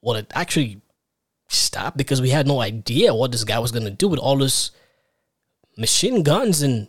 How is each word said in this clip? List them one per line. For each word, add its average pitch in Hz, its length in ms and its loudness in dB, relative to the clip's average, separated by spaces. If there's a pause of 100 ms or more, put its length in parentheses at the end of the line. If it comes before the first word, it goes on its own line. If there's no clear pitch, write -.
Well, 117 160 -2
it 104 180 -10
actually 135 460 -2 (680)
stopped - 480 -2
because 131 260 0
we 127 80 2
had 143 160 2
no 139 140 2
idea 117 520 0
what 120 200 0
this 113 120 -4
guy 104 140 -2
was 117 140 -4
gonna 110 180 -4
do 139 180 0
with 170 120 0
all 135 180 2
this 135 320 0 (1040)
machine 185 460 0
guns 170 400 2
and 123 260 0